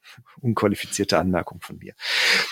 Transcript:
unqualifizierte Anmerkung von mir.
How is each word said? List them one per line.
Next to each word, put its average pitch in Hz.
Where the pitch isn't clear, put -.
unqualifizierte 104
Anmerkung 87
von 90
mir. 90